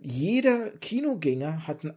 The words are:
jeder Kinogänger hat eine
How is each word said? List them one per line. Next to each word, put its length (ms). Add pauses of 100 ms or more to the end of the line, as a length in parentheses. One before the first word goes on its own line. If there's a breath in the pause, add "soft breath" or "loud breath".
jeder 720
Kinogänger 960
hat 160
eine 140